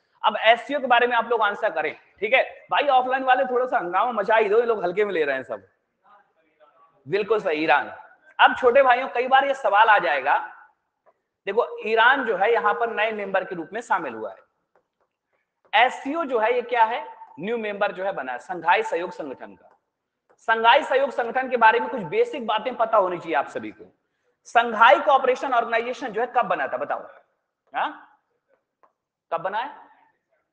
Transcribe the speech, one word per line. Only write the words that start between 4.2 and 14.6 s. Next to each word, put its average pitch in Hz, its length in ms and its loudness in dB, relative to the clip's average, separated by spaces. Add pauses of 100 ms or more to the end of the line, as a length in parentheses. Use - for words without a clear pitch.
ही 226 140 2
दो, 214 100 4
ये 240 60 2
लोग 220 180 -2
हल्के 180 220 -2
में 202 80 -4
ले 160 100 0
रहे 139 120 -2
हैं 131 80 -6
सब। 104 240 -12 (1400)
बिल्कुल 208 320 -2
सही, 160 240 -2
ईरान। 143 300 0 (460)
अब 262 180 6
छोटे 254 260 4
भाइयों, 254 240 2
कई 254 200 -4
बार 262 180 4
ये 277 80 -2
सवाल 214 360 4
आ 208 100 6
जाएगा, 151 380 0 (1120)
देखो 202 200 0 (200)
ईरान 233 380 2
जो 214 120 -2
है 202 160 0
यहाँ 208 200 0
पर 233 200 -4
नए 208 180 -2
member 196 320 -4
के 185 120 -12
रूप 165 180 -10
में 214 80 -10
शामिल 180 320 -4
हुआ 107 180 -10
है। - 1500 -6